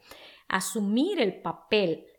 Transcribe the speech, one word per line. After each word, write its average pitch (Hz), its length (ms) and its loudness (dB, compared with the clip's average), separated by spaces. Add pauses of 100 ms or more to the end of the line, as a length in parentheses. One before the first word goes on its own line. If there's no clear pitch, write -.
(480)
Asumir 233 720 0
el 196 200 0
papel, 175 680 -2 (120)